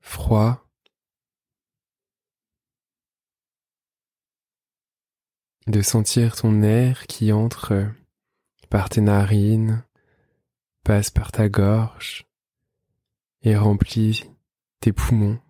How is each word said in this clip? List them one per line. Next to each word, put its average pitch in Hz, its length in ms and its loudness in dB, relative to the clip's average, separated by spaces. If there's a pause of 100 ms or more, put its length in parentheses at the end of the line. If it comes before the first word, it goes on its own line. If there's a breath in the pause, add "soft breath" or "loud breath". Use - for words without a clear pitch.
froid ? 113 640 -2 (4000)
De 107 160 0
sentir 113 540 0
ton 107 260 2
air 120 460 0
qui 107 240 -2
entre 107 600 -2 (760)
par 98 180 -2
tes - 120 -2
narines, 104 840 2 (1000)
passe 104 260 0
par - 220 -4
ta 107 160 0
gorge 104 760 -2 (1160)
et 107 140 4
remplit 107 680 0 (540)
tes - 140 0
poumons. 107 460 -2 (120)